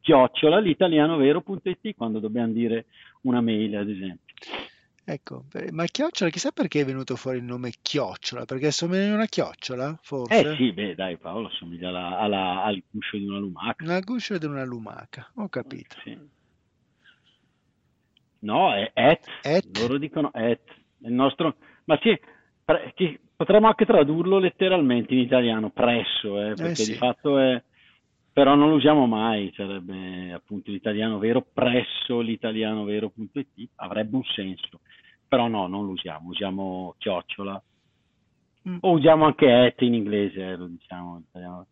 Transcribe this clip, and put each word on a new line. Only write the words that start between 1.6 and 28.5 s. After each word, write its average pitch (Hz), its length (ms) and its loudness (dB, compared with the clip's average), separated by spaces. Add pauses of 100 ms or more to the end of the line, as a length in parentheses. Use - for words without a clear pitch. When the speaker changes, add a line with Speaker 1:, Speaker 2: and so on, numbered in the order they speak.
Speaker 1:
it, 190 260 -6
quando 110 240 -6
dobbiamo 113 340 -4
dire 113 340 -2 (360)
una 123 180 0
mail, 110 360 0
ad 101 120 -4
esempio. 95 460 -10 (720)
Speaker 2:
Ecco, 135 460 -12
beh, - 220 -10
ma 160 140 -4
chiocciola, 233 440 -4
chissà 185 220 -6
perché 160 280 -2
è 143 40 2
venuto 131 320 -8
fuori 127 220 -6
il 123 40 -8
nome 123 300 -10 (100)
chiocciola, 123 640 -6
perché 131 240 -4
assomiglia 185 420 -2
a 214 40 0
una 220 120 -2
chiocciola, 139 720 -6
forse? 147 520 0
Speaker 1:
Eh - 40 -4
sì, 127 140 2
beh, 95 240 -6
dai, 90 240 -6
Paolo, 95 300 -10
assomiglia 87 400 -12
alla, 90 300 -8
alla, 95 440 -2
al 101 260 -4
guscio - 280 -10
di 101 100 -6
una 101 120 -6
lumaca. 101 460 -8 (120)
Speaker 2:
Al 190 80 -4
guscio 220 340 -6
di 156 80 -6
una 143 180 -6
lumaca, 117 720 -14
ho 214 140 -8
capito. - 560 -12
Speaker 1:
Sì. - 120 -16 (2250)
No, 131 340 2
è 98 200 -2
et. 147 300 4 (180)
Speaker 2:
Et? 147 360 -2
Speaker 1:
Loro 120 200 0
dicono 147 360 -4
et. 117 280 0 (360)
Il 117 140 -8
nostro, 135 440 0 (300)
ma 160 140 4
sì, 220 160 4 (480)
pre-, - 300 0
chi-, 170 240 -2 (160)
potremmo 208 320 6
anche 220 180 6
tradurlo 170 540 4
letteralmente 170 760 2
in 127 60 4
italiano, 120 500 2
presso, 110 720 0
eh, 104 100 -4
Speaker 2:
Eh 107 40 -6
Speaker 1:
perché 165 220 -4
Speaker 2:
sì. 110 160 -2
Speaker 1:
di 120 60 -6
fatto 123 400 0
è... 127 220 4 (720)
però 139 220 8